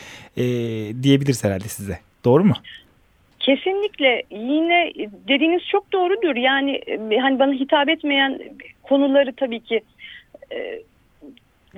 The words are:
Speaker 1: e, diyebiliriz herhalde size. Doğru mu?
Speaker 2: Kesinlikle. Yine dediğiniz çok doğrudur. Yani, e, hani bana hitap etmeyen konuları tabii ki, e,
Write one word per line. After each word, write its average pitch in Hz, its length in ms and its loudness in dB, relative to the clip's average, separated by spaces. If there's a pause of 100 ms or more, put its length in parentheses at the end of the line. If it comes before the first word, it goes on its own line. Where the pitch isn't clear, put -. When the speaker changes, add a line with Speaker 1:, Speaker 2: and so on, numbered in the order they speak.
(360)
Speaker 1:
e, 123 80 -2 (580)
diyebiliriz 139 420 4
herhalde 98 240 -2
size. 98 300 -8 (260)
Doğru 135 200 6
mu? 175 100 6 (840)
Speaker 2:
Kesinlikle. 294 920 0
Yine 311 640 0 (360)
dediğiniz 320 380 2
çok - 260 -2
doğrudur. 370 440 0
Yani, 269 500 0
e, 214 320 -2
hani 262 200 2
bana 269 140 4
hitap 277 360 0
etmeyen 277 500 0 (440)
konuları 277 540 2
tabii 226 240 -4
ki, 226 200 -4 (720)
e, - 300 -10 (960)